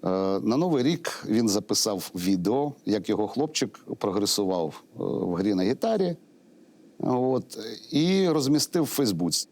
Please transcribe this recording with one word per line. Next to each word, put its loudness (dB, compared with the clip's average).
Е, -2
на 0
Новий 2
рік -2
він 4
записав 0
відео, 0
як 0
його 0
хлопчик -4
прогресував, -2
е, -20
в -2
грі 0
на 0
гітарі, 0
от, -2
і 4
розмістив 2
в 0
Фейсбуці. 0